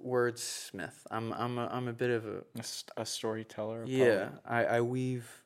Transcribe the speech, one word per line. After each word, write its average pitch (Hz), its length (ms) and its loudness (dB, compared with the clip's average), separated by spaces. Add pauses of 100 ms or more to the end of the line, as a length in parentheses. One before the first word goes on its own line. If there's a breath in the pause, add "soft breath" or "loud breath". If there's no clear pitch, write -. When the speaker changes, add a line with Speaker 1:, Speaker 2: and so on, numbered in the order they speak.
Speaker 1:
wordsmith. 120 880 -2 (160)
I'm, 113 240 -2
I'm 123 240 -2
a, 120 140 -2
I'm 123 160 -2
a 120 60 -4
bit 123 180 2
of 113 140 2
a 98 180 -6 (160)
Speaker 2:
A 117 40 -8
st-, - 340 -10
a 117 80 -4
storyteller, 110 760 -4
a 117 40 -6
Speaker 1:
Yeah, 131 180 6
Speaker 2:
poet. 107 260 6 (140)
Speaker 1:
I, 117 200 4
I 120 160 4
weave, 127 460 0 (180)